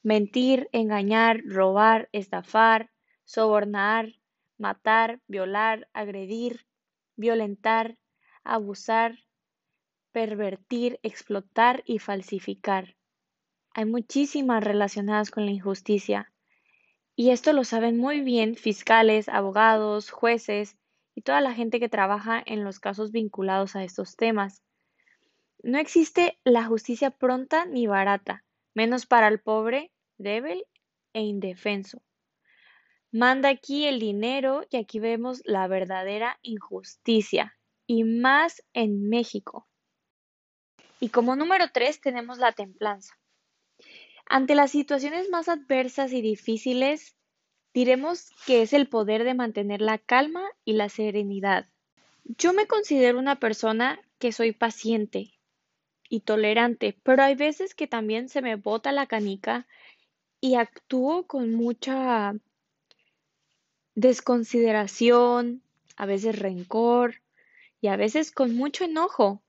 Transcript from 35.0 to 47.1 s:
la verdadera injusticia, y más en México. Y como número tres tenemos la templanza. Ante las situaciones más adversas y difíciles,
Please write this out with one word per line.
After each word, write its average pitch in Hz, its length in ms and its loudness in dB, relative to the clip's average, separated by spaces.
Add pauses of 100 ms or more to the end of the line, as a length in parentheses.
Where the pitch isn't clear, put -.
la 190 240 -2
verdadera 190 760 -4
injusticia, 202 1160 -4 (280)
y 226 200 0
más 269 640 2
en 208 380 -2
México. 226 580 -4 (1300)
Y 233 80 -4
como 240 260 2
número 349 380 2
tres 262 260 0
tenemos 247 380 -6
la 240 160 2
templanza. 202 680 -8 (1040)
Ante 269 300 2
las 285 160 4
situaciones 294 580 -4
más 339 200 -4
adversas 262 640 -2
y 247 80 -2
difíciles, 247 960 -2 (540)